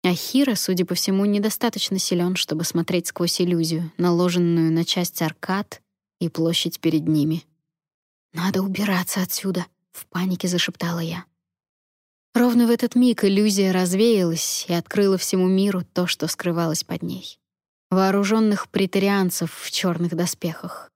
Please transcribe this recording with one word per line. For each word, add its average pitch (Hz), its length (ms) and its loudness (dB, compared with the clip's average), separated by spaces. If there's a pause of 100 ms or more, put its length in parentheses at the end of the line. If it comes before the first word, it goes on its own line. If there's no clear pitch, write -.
А 180 120 2
Хира, 262 400 0
судя 185 320 0
по 180 80 -4
всему, 196 320 0
недостаточно 208 720 -2
силен, 180 380 0
чтобы 156 280 -2
смотреть 170 440 -2
сквозь - 300 -2
иллюзию, 165 600 0
наложенную 175 760 2
на 165 140 0
часть - 340 -4
аркад 185 640 -4 (400)
и 165 80 -2
площадь 165 500 -2
перед 160 260 0
ними. 156 380 0 (920)
«Надо 190 260 0
убираться 190 600 -2
отсюда», 180 420 -4 (280)
в - 160 -18
панике 180 380 -4
зашептала 175 540 -2
я. 165 240 -8 (1080)
Ровно 240 320 4
в 226 40 2
этот 233 240 2
миг 247 300 4
иллюзия 196 480 4
развеялась 185 960 2
и 170 60 0
открыла 190 420 2
всему 185 320 0
миру 190 340 2 (120)
то, 180 120 0
что - 220 -4
скрывалось 165 560 -2
под 175 180 -8
ней. 180 360 -10 (520)
Вооруженных 202 800 2
претарианцев 196 840 0
в - 160 -12
черных 175 440 -2
доспехах. - 800 -6